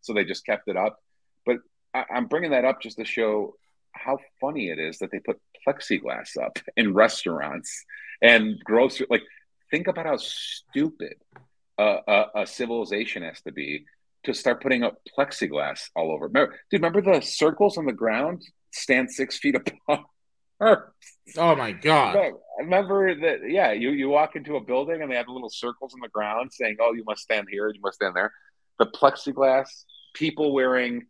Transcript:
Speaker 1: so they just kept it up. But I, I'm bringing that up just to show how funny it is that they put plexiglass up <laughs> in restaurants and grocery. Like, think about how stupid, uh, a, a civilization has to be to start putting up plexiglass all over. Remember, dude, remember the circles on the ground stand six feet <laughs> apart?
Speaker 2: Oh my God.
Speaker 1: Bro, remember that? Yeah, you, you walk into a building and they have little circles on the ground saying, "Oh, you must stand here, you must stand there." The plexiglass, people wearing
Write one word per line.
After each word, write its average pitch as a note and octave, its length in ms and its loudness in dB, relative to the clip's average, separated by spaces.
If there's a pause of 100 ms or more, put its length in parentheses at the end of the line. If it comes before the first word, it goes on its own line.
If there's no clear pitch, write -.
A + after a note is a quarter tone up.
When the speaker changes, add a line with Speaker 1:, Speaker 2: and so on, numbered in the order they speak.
Speaker 1:
so - 140 -10
they G#2 100 2
just F2+ 220 -10
kept - 200 -4
it F#2+ 120 -4
up. G#2+ 200 -2 (460)
But A#2+ 140 0 (340)
I, C3 180 -4
I'm A#2+ 160 -2
bringing D#3 260 -2
that B2 120 2
up C3 160 2
just A2 160 -14
to A2+ 80 -8
show G#2+ 500 -2 (380)
how C3+ 260 -4 (220)
funny C3+ 300 -4
it D#2 80 -8
is D#2+ 200 -6
that F#2+ 120 -8
they G2+ 80 -6
put - 200 -6 (280)
plexiglass - 760 -4
up - 160 -6 (100)
<laughs> - 100 -8
in G#2 160 2
restaurants E2+ 880 0 (380)
and A2 420 6
grocery. B2 460 2
Like, A#2 140 0 (460)
think F3 180 -2
about E3 180 -4
how D3 120 0
stupid, - 1000 -6 (600)
uh, G#2 200 4 (100)
a, G#2 160 4 (100)
a G#2 120 -2
civilization A2+ 760 -6
has D#2+ 200 -14
to D2 100 -12
be D2 320 -8 (400)
to C#3 80 -4
start A#2+ 300 -2
putting C3 200 0
up - 200 -2 (140)
plexiglass D2 760 -4
all E2 180 -2
over. D2+ 160 -6
Remember, C3+ 260 0 (160)
dude, G3 120 2
remember E3+ 200 2
the F3+ 180 6
circles F3 560 2
on E3 80 -6
the C3+ 80 -2
ground A#2+ 500 -2 (300)
stand B2+ 380 0
six - 280 -6
feet C#3+ 160 0
<laughs> - 340 -4
apart? - 1040 0 (420)
Speaker 2:
Oh E3 180 6
my A#2+ 180 -2
God. C3 420 4
Speaker 1:
Bro, F3 260 0 (180)
remember F#3+ 560 2
that? D3 320 0
Yeah, D3+ 260 2
you, A#2 180 0
you C#3 180 -2
walk D3+ 280 2
into D3 200 -8
a C3 40 -2
building C#3+ 420 -2
and C#3 100 -6
they B2+ 40 -2
have A#2+ 120 -4
little B2 220 -12
circles B2 420 -10
on B2+ 80 -20
the A#2+ 80 -14
ground G#2+ 420 -4
saying, A2 300 -4
"Oh, A#2 140 4
you A2+ 120 -8
must G#2+ 160 -6
stand G#2 280 -2
here, G#2 180 -2
you G#2 140 -8
must G2 140 -4
stand F#2 200 0
there." G2 160 0 (460)
The A2+ 80 8
plexiglass, C3+ 840 2 (460)
people D3+ 400 0
wearing B2+ 560 0